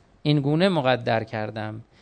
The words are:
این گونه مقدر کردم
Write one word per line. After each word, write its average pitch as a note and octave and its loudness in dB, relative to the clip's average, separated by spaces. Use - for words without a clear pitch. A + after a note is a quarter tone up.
این D3+ 2
گونه D3+ 2
مقدر B2 0
کردم G#2+ -8